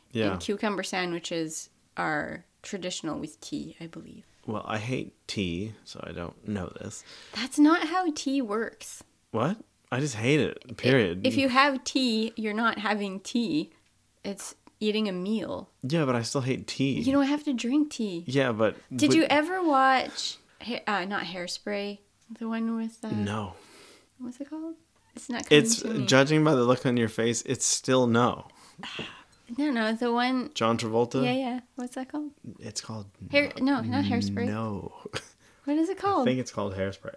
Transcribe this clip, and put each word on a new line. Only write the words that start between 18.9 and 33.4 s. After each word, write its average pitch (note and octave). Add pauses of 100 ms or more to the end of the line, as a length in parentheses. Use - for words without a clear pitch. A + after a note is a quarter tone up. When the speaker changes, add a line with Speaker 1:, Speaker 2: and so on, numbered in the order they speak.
Speaker 2:
Did A#2+
Speaker 1:
would -
Speaker 2:
you D#4+
ever E4
watch, C4+ (260)
Ha-, A3+
uh, G3
not G3
Hairspray, G3+ (400)
the A3+
one A3+
with, A3+
uh, A3
Speaker 1:
No. G#2 (640)
Speaker 2:
what's B3
it C#4
called? D#4+ (400)
It's -
not A#3+
coming D3+
Speaker 1:
It's, A3+
Speaker 2:
to -
me. C3
Speaker 1:
judging C#3
by D#3
the B2+
look B2
on B2
your A#2
face, A2+
it's -
still B2+
no. A#2 (340)
Speaker 2:
<sighs> - (720)
No, D4
no, A3+
the A#3+
one B3
Speaker 1:
John A2+
Travolta? A#2+
Speaker 2:
Yeah, B3
yeah. B3+ (140)
What's B3
that C4
called? D4+ (300)
Speaker 1:
It's -
called A2 (260)
Speaker 2:
Hair-, C#4+